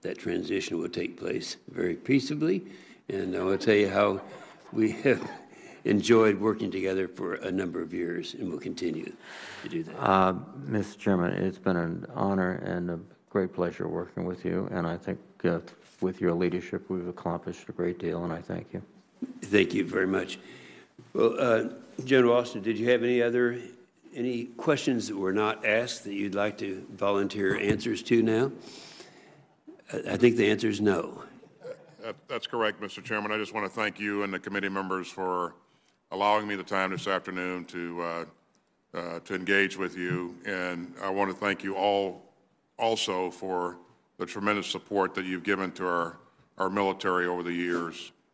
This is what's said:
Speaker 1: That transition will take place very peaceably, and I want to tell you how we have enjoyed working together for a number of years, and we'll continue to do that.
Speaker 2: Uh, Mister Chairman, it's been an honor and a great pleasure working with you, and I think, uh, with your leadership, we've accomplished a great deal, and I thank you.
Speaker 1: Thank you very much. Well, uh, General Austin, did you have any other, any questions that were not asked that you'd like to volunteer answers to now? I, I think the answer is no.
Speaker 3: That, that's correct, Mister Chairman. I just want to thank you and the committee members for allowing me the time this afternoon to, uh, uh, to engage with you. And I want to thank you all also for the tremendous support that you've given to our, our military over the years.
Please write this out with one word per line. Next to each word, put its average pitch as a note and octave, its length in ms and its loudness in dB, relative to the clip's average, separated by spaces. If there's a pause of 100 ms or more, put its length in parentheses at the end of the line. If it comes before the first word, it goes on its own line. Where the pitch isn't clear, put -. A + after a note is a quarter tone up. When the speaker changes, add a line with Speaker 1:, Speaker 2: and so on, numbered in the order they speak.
Speaker 1:
That - 160 -8
transition F2 600 -2
will E2 100 -2
take F2 300 -6
place - 400 -6 (120)
very F2 260 -2
peaceably, D3+ 680 2 (460)
and F#2 260 -2
I F2+ 80 0
want F#2+ 160 2
to - 60 -2
tell A2 80 8
you G#2 160 6
how G2 320 4 (500)
we A2 200 4 (100)
have A#2 200 4 (600)
enjoyed G#2+ 560 6
working G#2 300 0
together F#2+ 360 0
for F2+ 280 -6
a - 180 -4
number F2 300 -2
of D#2+ 100 -8
years, F2 400 -4
and - 160 -6
we'll D#2+ 100 -4
continue D#2+ 540 -6 (500)
to - 60 -10
do E3+ 140 -4
that. - 200 -8
Speaker 2:
Uh, F#2+ 320 6 (300)
Mister A2+ 340 -2
Chairman, F2+ 360 2
it's F#2 240 -2
been F#2+ 180 2
an E2+ 380 -2
honor F#2+ 380 2 (120)
and F2+ 260 -2
a E2+ 80 -4 (300)
great F#2 240 0
pleasure F2 340 -2
working F2 380 -4
with F2+ 220 -4
you, F#2 260 0
and F2 140 0
I E2 100 -2
think, F#2 220 -6 (260)
uh, E2+ 140 4 (420)
with F#2 220 -2
your F2 100 4
leadership, F2 560 -2
we've F2+ 180 -4
accomplished F2 640 -6
a - 40 -10
great F2 260 -2
deal, F2 260 -2
and F2 80 -4
I E2 80 -6
thank F2 320 -8
you. F#2+ 100 -8 (600)
Speaker 1:
Thank G2 320 4
you F#2+ 100 2
very F#2 220 0
much. F#2+ 320 -2 (720)
Well, - 260 2
uh, A2+ 260 4 (400)
General B2+ 300 8
Austin, A#2+ 280 0
did G#2+ 160 0
you A#2 120 0
have A#2+ 120 4
any B2 200 4
other, A#2+ 380 2 (540)
any B2 300 -2 (120)
questions - 520 0
that G#2 80 -4
were F#2+ 160 0
not G#2+ 340 0
asked A2+ 380 0
that G2+ 100 -8
you'd G2+ 200 -2
like G2+ 240 0
to G2 340 -6
volunteer G2+ 680 2
answers G#2 460 0
to A#2 180 6
now? A2+ 280 4 (1400)
I, - 200 -4
I G2 40 0
think A#2 200 8
the G#2 140 6
answer A2 180 2
is G#2 120 0
no. G2 420 2 (800)
Speaker 3:
That, A2+ 140 -10 (100)
that's A#2+ 200 -6
correct, A2 340 0
Mister G2+ 220 -10
Chairman. G#2+ 300 -2
I G#2+ 40 0
just G#2 160 -2
want G#2 140 -2
to F#2+ 40 -4
thank G#2 300 -4
you G2+ 220 -2
and G2 100 -2
the F#2 80 -4
committee G2 280 -4
members F#2+ 400 -4
for F2+ 460 -4 (560)
allowing G#2 360 2
me G#2 80 -2
the F#2+ 100 -6
time F#2+ 260 0
this F2+ 160 -6
afternoon F2+ 600 -4
to, F2 360 -8
uh, E2+ 220 -6 (720)
uh, E2+ 260 -8
to G2 140 -8
engage F#2+ 420 2
with F#2 200 -6
you. F2+ 380 -4 (100)
And F2+ 580 -6
I G2 80 -4
want G2 200 0
to F#2 60 -6
thank G2 280 -2
you G2 100 -2
all G2 480 2 (560)
also G#2+ 520 0
for F2 480 -4 (400)
the F#2+ 80 -4
tremendous G#2 400 0
support F#2+ 480 0
that F#2+ 100 -2
you've F#2 180 -4
given F#2+ 300 0
to F#2+ 140 -4
our, F2 300 0 (420)
our F#2+ 120 0
military F#2+ 560 2
over F2+ 160 -2
the F2 100 -2
years. F2 600 -2 (220)